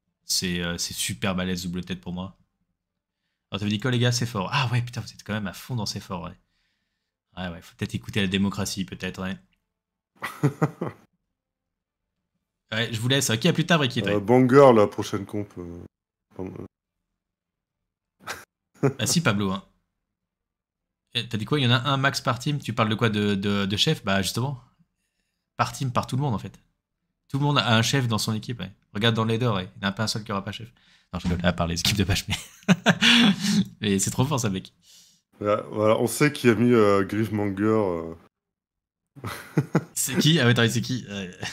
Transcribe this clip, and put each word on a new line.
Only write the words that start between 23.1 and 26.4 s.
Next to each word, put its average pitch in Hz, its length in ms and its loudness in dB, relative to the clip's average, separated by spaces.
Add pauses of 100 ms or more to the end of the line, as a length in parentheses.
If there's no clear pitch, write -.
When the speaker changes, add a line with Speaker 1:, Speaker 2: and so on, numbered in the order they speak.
Speaker 1:
de, 101 300 0
de 98 120 -2
chef ? - 280 0
Bah, 98 180 2
justement, 123 380 -4 (960)
par 117 160 -2
team, 135 180 -4
par 113 160 -2
tout - 100 -6
le 131 60 -2
monde, 135 120 -2
en 92 40 -4
fait. - 220 -14 (680)